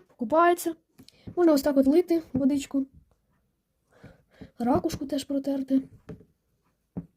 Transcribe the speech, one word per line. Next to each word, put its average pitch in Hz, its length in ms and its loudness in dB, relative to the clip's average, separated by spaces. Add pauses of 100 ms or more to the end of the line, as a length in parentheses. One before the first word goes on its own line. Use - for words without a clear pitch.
покупається. 330 680 0 (600)
Можна 339 180 4
ось 285 80 2
так 285 160 0
от 269 100 4
лити 330 360 2 (100)
водичку. 277 520 -2 (1700)
Ракушку 294 460 -2
теж 269 180 -6
протерти. 269 580 -4 (1400)